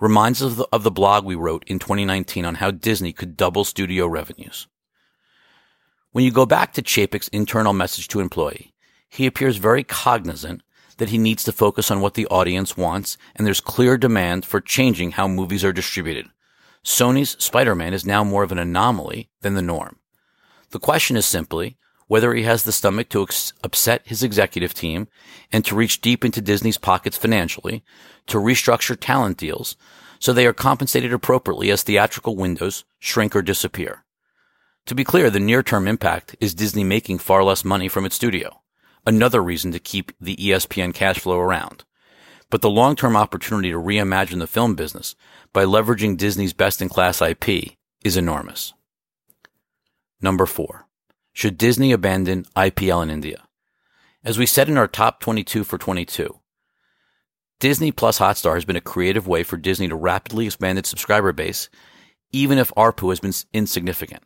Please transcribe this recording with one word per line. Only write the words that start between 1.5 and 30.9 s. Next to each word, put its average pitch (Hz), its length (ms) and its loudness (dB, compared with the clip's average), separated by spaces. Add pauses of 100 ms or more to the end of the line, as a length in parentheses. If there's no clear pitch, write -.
in 95 140 -4
twenty 101 240 -2
nineteen 95 400 -4
on 85 120 -4
how 98 140 -2
Disney 92 420 -2
could 90 240 -12
double 92 280 2
studio 92 420 -2
revenues. - 600 -8 (1400)
When 127 120 4
you 127 60 6
go 131 160 6
back - 280 2
to 131 80 -4
Chapek's - 460 -2
internal 104 440 0
message 92 360 -2
to 104 120 -2
employee, 80 540 -4 (340)
he - 180 -2
appears 127 300 0
very 110 260 2
cognizant 85 800 -2 (360)
that 113 120 -2
he 113 80 0
needs 110 260 2
to 113 80 -2
focus 107 380 2
on 101 100 0
what 98 140 0
the 110 140 -4
audience 92 480 0
wants, 92 420 -4 (160)
and 107 100 -2
there's 101 160 2
clear 127 380 2
demand 95 460 2
for - 160 -2
changing 90 520 0
how 98 140 0
movies 95 380 -2
are 95 80 2
distributed. 82 560 -6 (560)
Sony's 127 580 2
Spider-Man 98 500 0
is 90 140 -4
now 101 160 2
more 101 220 0
of 90 80 -6
an 90 60 -4
anomaly 92 720 -2 (120)
than 98 140 -2
the 95 80 0
norm. 85 360 -6 (720)
The - 80 -12
question 147 380 2
is 101 100 0
simply, 87 500 -4 (320)
whether 113 260 4
he 120 80 0
has 117 220 2
the 110 80 -2
stomach 104 380 0
to 101 120 0
ex-, - 300 -4 (100)
upset - 420 -2
his 117 200 -4
executive 98 500 0
team 85 320 -6 (460)
and 110 120 2
to 101 120 -2
reach 110 240 0
deep 120 240 0
into 117 160 -2
Disney's 104 380 0
pockets - 380 0
financially, 104 680 -2 (420)
to 110 120 0
restructure 117 640 2
talent 123 360 0
deals - 400 -8 (420)
so - 140 0
they 123 140 6
are 117 60 6
compensated 127 600 0